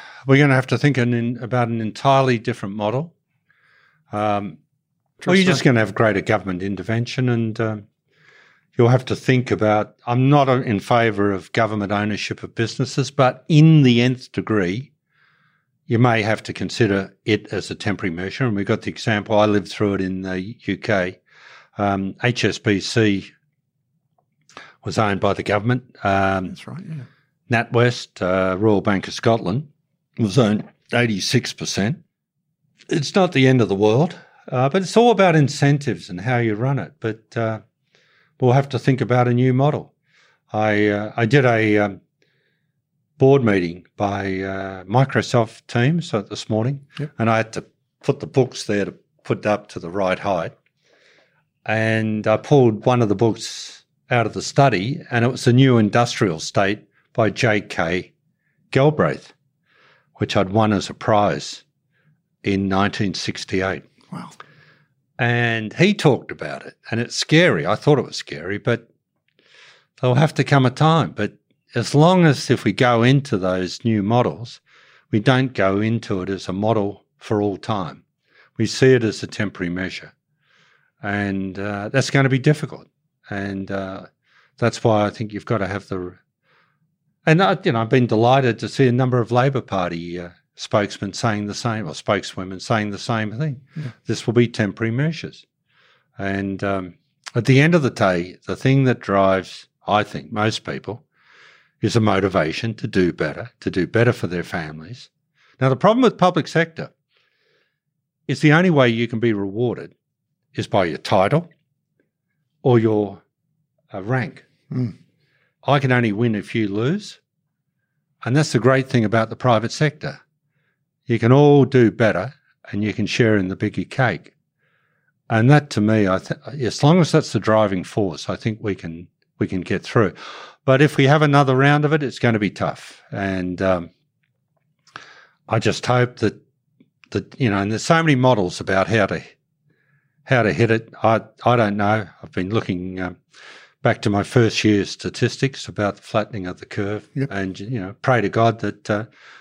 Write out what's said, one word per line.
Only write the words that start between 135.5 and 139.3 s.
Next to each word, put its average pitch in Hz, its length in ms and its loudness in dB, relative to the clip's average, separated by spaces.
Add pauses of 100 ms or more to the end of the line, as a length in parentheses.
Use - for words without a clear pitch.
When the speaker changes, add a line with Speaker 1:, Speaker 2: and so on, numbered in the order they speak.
Speaker 1:
just - 260 -2
hope 123 300 0
that, - 260 -4 (680)
that, - 280 -8
you 127 100 0
know, 101 100 0
and 98 120 -2
there's 110 140 -4
so 165 180 2
many 156 140 2
models 120 440 2
about 95 280 0
how 104 180 2
to, 85 160 -6 (1040)